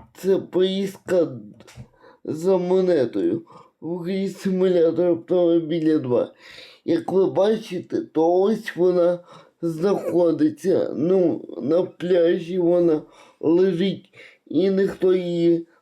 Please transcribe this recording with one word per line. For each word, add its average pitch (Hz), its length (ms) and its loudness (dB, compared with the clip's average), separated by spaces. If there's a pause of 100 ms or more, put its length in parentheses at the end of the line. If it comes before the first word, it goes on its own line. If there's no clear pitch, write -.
(140)
це 185 240 0
поїздка 185 1000 -2 (840)
за 180 340 0
монетою 180 880 0 (340)
в 165 160 -8
грі 190 320 -4
симулятор 180 760 2
автомобіля 165 920 0
два. 123 360 -2 (500)
Як 165 280 -2
ви 190 140 2
бачите, 180 720 -2
то 170 400 0
ось 202 360 -2
вона 175 480 2 (380)
знаходиться, 165 1300 0
ну, 170 480 0 (180)
на 160 200 0
пляжі 175 760 0
вона 170 440 2 (380)
лежить, 180 720 0 (340)
і 185 240 0
ніхто 190 440 0
її 170 520 0 (160)